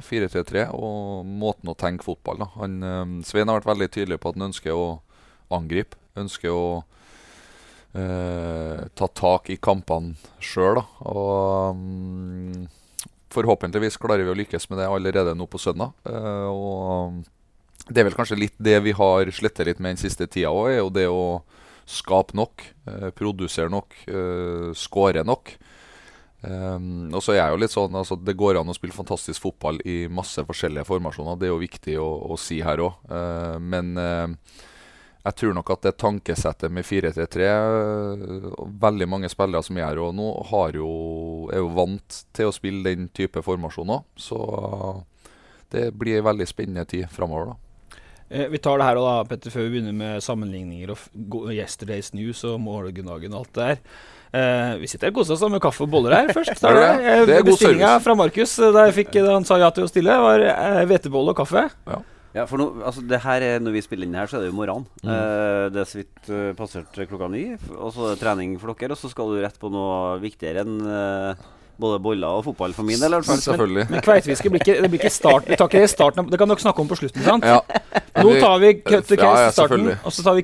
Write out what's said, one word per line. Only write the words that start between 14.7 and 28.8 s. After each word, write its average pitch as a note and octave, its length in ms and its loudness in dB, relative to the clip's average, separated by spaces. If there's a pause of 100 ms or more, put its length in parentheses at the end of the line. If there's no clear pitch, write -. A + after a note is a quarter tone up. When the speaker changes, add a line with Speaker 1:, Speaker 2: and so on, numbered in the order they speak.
Speaker 1:
det F#2+ 80 -2
allerede F#2+ 480 0
nå F2 140 -8
på F#2+ 100 -12
søndag. F#2+ 340 -4 (120)
Eh, G#2 440 -8
og F#2 760 -6 (680)
det A#2 120 0
er - 80 4
vel - 80 -4
kanskje A2 220 -4
litt G#2 200 -2
det G#2+ 240 6
vi G#2 80 2
har G2 400 4
slettet G2+ 360 -4
litt F2 120 -4
med F#2 160 -6
den - 140 -10
siste F2+ 180 -6
tida E2+ 240 -2
også, G#2+ 200 0
er C3 80 0
jo G2 100 0
det F#2+ 180 2
å F2+ 340 -2 (460)
skape - 480 0
nok, - 280 -6 (240)
eh, G2 240 -10
produsere F#2 580 -4
nok, G2 240 -8 (140)
eh, F2+ 680 -6
skåre F#2 520 0
nok. - 320 -6 (840)
Ehm, F2+ 680 -8
og F#2+ 100 -4
så - 100 0
er G2+ 80 4
jeg D#2 100 2
jo E2 60 0
litt A2 140 0
sånn, F#2+ 240 -2
altså, F#2+ 280 -6
det F#2+ 140 -4
går G2 220 2
an E2 100 -4
å F2 60 -8
spille F2+ 180 -12